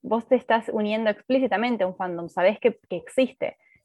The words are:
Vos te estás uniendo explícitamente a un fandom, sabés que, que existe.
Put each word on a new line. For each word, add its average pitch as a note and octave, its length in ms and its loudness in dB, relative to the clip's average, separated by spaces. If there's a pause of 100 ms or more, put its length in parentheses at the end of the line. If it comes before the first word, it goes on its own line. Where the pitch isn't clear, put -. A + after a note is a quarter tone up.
Vos A3+ 260 -2
te C4 80 2
estás A3+ 360 0
uniendo G#3+ 380 -2
explícitamente A#3 760 0
a - 20 2
un F#3 100 -4
fandom, E3+ 320 -6
sabés F#3+ 300 2
que, - 200 0 (120)
que F3+ 60 -6
existe. - 600 -2 (280)